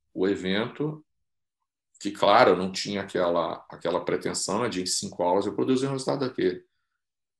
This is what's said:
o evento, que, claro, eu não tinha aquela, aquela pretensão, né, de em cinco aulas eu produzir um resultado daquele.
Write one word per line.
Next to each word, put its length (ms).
o 140
evento, 760
que, 100
claro, 400
eu 60
não 140
tinha 320
aquela, 680
aquela 340
pretensão, 580
né, 60
de 140
em 40
cinco 360
aulas 240
eu 80
produzir 320
um 60
resultado 280
daquele. 440